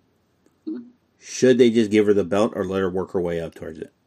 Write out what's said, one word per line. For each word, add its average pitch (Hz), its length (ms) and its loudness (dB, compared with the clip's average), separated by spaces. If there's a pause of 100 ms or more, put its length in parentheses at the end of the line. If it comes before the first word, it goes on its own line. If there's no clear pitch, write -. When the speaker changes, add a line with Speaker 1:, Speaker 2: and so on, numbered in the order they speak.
(680)
Speaker 1:
Mm-hmm. 123 160 -10 (340)
Speaker 2:
should 127 400 2
they 123 120 6
just 110 220 2
give 107 160 4
her 104 60 6
the 98 120 0
belt 101 300 0
or 98 100 -4
let 95 160 -4
her 95 80 -2
work 90 240 -6
her 92 80 -2
way 85 200 -4
up 80 140 -10
towards 82 240 -14
it? - 140 -16 (140)